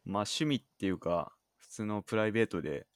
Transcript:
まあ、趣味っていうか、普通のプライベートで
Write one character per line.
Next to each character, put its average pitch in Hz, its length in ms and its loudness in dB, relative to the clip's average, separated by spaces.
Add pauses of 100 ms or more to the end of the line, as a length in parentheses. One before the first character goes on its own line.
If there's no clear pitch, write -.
ま 98 160 0
あ、 - 20 2
趣 156 240 0
味 143 100 2
っ - 60 -4 (160)
て 98 80 0
い 95 40 4
う 90 80 0
か、 85 340 0 (260)
普 - 100 -20
通 - 160 -8
の 107 180 -2
プ - 140 -2
ラ 107 120 4
イ 107 40 -2
ベ 113 120 4
ー - 20 0
ト 85 160 -4
で 76 340 -4